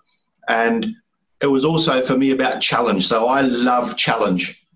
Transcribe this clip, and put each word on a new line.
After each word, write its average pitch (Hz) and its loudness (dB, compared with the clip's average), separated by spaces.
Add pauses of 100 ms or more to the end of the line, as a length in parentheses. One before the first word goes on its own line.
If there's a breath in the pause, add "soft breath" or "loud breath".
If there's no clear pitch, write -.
(480 soft breath)
And 113 0 (540)
it 143 0
was 135 2
also 156 0
for 135 0
me 135 2
about 131 -2
challenge. 110 0
So 117 2
I 135 2
love 123 0
challenge. 101 -2 (100)